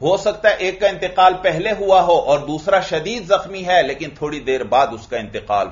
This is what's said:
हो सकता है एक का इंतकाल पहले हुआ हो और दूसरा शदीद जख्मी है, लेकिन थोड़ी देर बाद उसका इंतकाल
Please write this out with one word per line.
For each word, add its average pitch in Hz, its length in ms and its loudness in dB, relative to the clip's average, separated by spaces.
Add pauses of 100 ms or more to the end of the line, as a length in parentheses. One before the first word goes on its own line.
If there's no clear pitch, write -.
हो 175 160 0
सकता 208 320 0
है 196 80 2
एक 185 240 -6
का 202 60 4
इंतकाल 185 460 2
पहले 185 380 -2
हुआ 196 300 4
हो 170 120 2
और 147 260 2
दूसरा 156 420 0
शदीद 180 420 -6
जख्मी 185 380 -2
है, 175 260 2
लेकिन 139 240 -8 (100)
थोड़ी 147 180 -6
देर 123 240 -2
बाद 123 300 0
उसका 110 240 -8
इंतकाल 101 540 -4